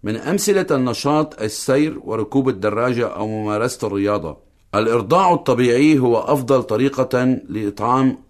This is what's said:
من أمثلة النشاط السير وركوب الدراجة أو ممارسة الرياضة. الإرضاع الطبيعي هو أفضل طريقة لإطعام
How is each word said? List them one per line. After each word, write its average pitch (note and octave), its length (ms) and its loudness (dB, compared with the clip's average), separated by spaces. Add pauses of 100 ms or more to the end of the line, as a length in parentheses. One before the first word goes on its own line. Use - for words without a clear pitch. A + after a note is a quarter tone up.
من G#2+ 120 -4
أمثلة G3 560 0
النشاط C#3+ 680 -2
السير C#3 640 -2
وركوب A2 460 -2
الدراجة A2+ 580 -2
أو G#2+ 200 -6
ممارسة G#2+ 600 -4
الرياضة. G2+ 500 -2 (380)
الإرضاع A#2 580 2
الطبيعي C3 680 4
هو A#2+ 180 4
أفضل C3 460 2
طريقة B2+ 760 0 (100)
لإطعام A2 680 0 (120)